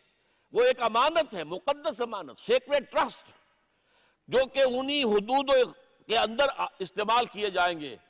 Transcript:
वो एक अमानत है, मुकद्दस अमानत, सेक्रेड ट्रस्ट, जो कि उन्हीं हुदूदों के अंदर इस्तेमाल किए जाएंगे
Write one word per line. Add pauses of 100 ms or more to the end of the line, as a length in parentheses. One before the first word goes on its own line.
(540)
वो
एक
अमानत
है,
मुकद्दस
अमानत,
सेक्रेड
ट्रस्ट, (960)
जो
कि
उन्हीं
हुदूदों (420)
के
अंदर (140)
इस्तेमाल
किए
जाएंगे (100)